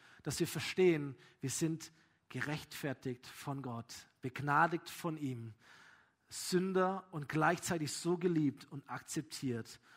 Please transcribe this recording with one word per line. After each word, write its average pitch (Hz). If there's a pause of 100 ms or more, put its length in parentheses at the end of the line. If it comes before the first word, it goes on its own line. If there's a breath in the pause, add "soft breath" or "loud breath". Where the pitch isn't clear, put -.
(220 loud breath)
dass -
wir 170
verstehen, 151 (240 loud breath)
wir 135
sind 160 (380 soft breath)
gerechtfertigt 131
von -
Gott, 120 (300)
begnadigt 151
von 165
ihm, 123 (760 loud breath)
Sünder 185
und 147
gleichzeitig 156
so 175
geliebt 160
und 139
akzeptiert - (160 loud breath)